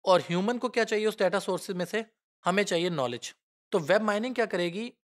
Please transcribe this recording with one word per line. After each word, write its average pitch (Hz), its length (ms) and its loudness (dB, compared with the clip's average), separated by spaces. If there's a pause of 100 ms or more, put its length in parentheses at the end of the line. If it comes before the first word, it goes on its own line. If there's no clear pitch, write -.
और 180 160 6
ह्यूमन 196 360 -2
को 240 120 -2
क्या 226 140 0
चाहिए 214 220 0
उस 208 140 -2
डेटा 190 200 2
सोर्सेज 185 360 -4
में 180 100 -2
से? 220 200 -4 (400)
हमें 190 180 2
चाहिए 180 260 0
नॉलेज। 127 460 -4 (360)
तो 190 80 2
वेब 180 220 4
माइनिंग 220 340 -2
क्या 233 100 2
करेगी? 185 480 -4 (100)